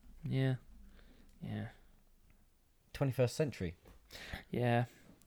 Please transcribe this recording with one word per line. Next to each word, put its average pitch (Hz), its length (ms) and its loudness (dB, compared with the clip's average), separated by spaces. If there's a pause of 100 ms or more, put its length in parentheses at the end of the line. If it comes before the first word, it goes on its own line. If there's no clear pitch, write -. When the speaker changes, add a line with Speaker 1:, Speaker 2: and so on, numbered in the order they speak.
(240)
Speaker 1:
Yeah. 131 320 2 (880)
Yeah. 107 220 -6 (1300)
Speaker 2:
twenty-first 127 360 2
century. 98 380 -2 (800)
Speaker 1:
Yeah, 120 340 4 (420)